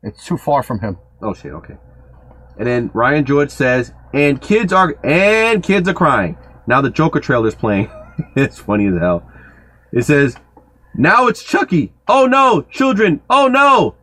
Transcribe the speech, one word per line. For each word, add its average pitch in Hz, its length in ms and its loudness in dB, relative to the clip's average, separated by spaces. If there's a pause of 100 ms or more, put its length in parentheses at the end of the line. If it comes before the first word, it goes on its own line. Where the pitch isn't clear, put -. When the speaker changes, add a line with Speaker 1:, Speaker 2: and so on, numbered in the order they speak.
Speaker 1:
It's - 220 -14
too 170 140 -4
far 143 240 -2
from 113 180 -6
him. 98 160 -8 (240)
Speaker 2:
Oh, 98 140 -6
shit, - 180 -16
okay. - 240 -18 (800)
And 110 80 -6
then 120 280 -2
Ryan 135 320 0
George 143 240 0
says, 127 420 -2 (220)
"And 143 260 0
kids 208 320 0
are, 185 320 2
and 208 580 0
kids 190 260 0
are 185 60 -2
crying. 117 440 0 (280)
Now 127 140 2
the 135 100 -2
Joker 151 300 0
trailer's 113 340 -2
playing." 104 400 -2
<laughs> - 400 -14
It's - 240 -2
funny 104 280 -2
as 92 120 0
hell. 87 240 -2 (720)
It 120 120 -2
says, 143 320 2 (580)
"Now 214 340 2
it's - 140 -4
Chucky. 185 500 -2 (160)
Oh, 262 180 4
no, 254 440 2
children. 208 500 0 (100)
Oh, 269 180 4
no." 254 540 2